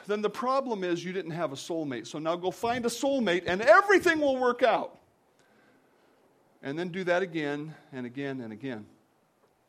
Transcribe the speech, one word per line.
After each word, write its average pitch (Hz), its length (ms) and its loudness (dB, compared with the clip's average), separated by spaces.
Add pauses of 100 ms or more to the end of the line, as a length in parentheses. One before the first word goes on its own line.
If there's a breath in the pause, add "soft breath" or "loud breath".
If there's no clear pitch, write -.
then 208 140 -2
the 208 100 0
problem 247 540 -2
is 170 180 -2
you 180 100 -8
didn't 170 200 -6
have 156 200 -4
a 135 40 -8
soulmate. 147 500 -6
So 160 120 -10
now 160 180 -2
go 175 140 -4
find 233 340 -2
a 240 60 0
soulmate, 226 560 0
and 185 160 0
everything 339 580 6
will 269 160 2
work 247 260 2
out. 196 360 2 (1600 soft breath)
And 143 160 -6
then 180 100 -4
do 185 160 -6
that 175 180 2
again 151 520 -4 (180)
and 127 140 -8
again 135 340 -6
and 113 120 -10
again. 107 340 -10 (840)